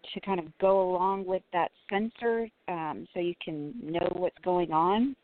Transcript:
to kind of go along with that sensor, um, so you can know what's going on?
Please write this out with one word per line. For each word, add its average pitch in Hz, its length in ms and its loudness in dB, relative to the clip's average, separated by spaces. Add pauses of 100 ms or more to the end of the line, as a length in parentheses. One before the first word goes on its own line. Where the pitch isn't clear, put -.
(120)
to 190 80 -8
kind 190 200 -2
of 156 60 -10 (120)
go 190 240 6
along 185 420 0
with 185 180 -2 (100)
that 170 180 0 (180)
sensor, 226 600 -2 (180)
um, 160 480 -6
so 180 60 -4
you 175 220 -2
can 147 380 -6
know 165 360 -2
what's 180 280 -2
going 180 280 2
on? 208 520 4